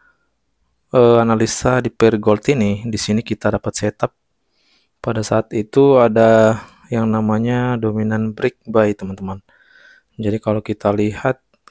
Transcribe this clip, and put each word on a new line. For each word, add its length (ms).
eh, 280
analisa 600
di 80
pair 320
gold 320
ini, 320
di 160
sini 240
kita 280
dapat 200
setup. 380
Pada 240
saat 320
itu 400
ada 640
yang 160
namanya 720
dominan 560
break 320
buy, 240
teman-teman. 480
Jadi 160
kalau 240
kita 320
lihat 480